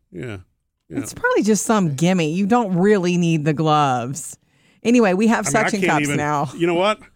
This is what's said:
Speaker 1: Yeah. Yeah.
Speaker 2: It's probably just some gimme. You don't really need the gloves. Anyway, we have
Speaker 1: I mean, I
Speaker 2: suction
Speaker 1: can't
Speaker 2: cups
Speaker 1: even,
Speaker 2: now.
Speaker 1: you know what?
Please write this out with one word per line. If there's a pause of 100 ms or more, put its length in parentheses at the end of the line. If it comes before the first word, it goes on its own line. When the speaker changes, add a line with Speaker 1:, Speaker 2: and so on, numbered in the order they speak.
(120)
Speaker 1:
Yeah. (520)
Yeah.
Speaker 2:
It's
probably
just
some
gimme.
You
don't
really
need
the
gloves. (460)
Anyway,
we
have
Speaker 1:
I
mean,
I
Speaker 2:
suction
Speaker 1:
can't
Speaker 2:
cups
Speaker 1:
even,
Speaker 2:
now.
Speaker 1:
you
know
what? (160)